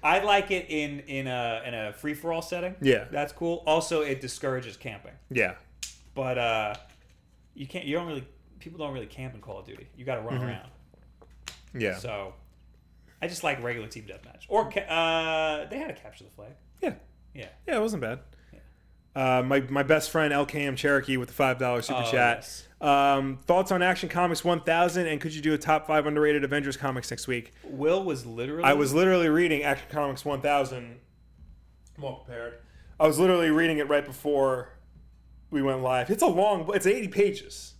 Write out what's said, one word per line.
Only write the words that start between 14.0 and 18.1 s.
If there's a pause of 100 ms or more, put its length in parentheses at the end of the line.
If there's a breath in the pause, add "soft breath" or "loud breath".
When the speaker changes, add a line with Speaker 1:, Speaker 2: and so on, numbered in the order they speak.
Speaker 1:
deathmatch.
Or,
ca-,
uh,
they
had
a
capture
the
flag. (300)
Speaker 2:
Yeah. (400)
Speaker 1:
Yeah. (200)
Speaker 2:
Yeah,
it
wasn't
bad. (340 soft breath)